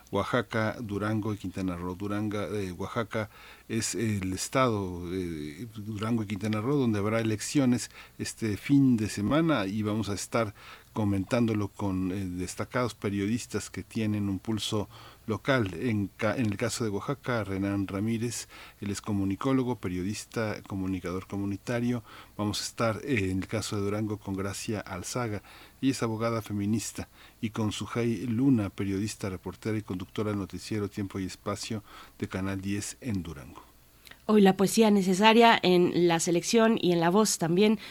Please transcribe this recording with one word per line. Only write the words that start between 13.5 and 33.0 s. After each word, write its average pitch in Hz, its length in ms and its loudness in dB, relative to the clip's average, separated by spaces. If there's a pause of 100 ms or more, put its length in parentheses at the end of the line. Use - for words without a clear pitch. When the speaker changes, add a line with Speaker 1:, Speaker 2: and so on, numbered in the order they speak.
Speaker 1:
que - 140 -8
tienen 107 460 -2
un 95 80 -2
pulso 107 520 -4 (360)
local. 110 540 0
En 104 380 0
ca-, 107 180 0
en 127 100 0
el 101 120 0
caso 120 260 -2
de 107 80 0
Oaxaca, 113 540 -4
Renan 98 420 0
Ramírez, 110 600 -2 (340)
él 101 100 -4
es 98 100 -6
comunicólogo, 117 760 0
periodista, 101 880 -4
comunicador 95 580 -4
comunitario. 117 800 -2 (340)
Vamos 107 240 -2
a - 40 -6
estar, 113 400 -2
eh, 98 260 0
en 95 80 0
el - 80 -4
caso 107 300 -4
de 101 40 -2
Durango 104 360 -2
con 98 180 -8
Gracia 95 460 -4
Alzaga, 104 600 -6 (400)
ella 135 100 2
es - 120 -2
abogada 113 380 -2
feminista, 104 680 -2 (320)
y 117 80 -2
con 107 220 -2
Sujei 117 560 -2
Luna, 117 420 4
periodista, 98 600 -4
reportera 92 480 -4
y 104 40 -4
conductora 101 480 -4
del 101 100 -2
noticiero 98 500 -4
Tiempo 101 300 -6
y 95 60 -2
Espacio 104 580 -6 (360)
de 104 80 -4
Canal 95 340 -4
diez 98 400 -4